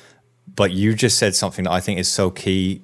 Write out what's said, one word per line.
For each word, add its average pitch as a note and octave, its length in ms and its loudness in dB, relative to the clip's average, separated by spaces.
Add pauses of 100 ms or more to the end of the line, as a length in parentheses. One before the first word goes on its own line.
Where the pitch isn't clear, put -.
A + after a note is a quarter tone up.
(480)
but G2+ 240 0
you G#2 220 2
just G#2+ 240 2
said G2+ 160 2
something F#2+ 300 -2
that E2+ 80 0
I F2+ 80 2
think F#2 200 -4
is F2+ 80 -2
so F#2+ 220 0
key F#2+ 540 -2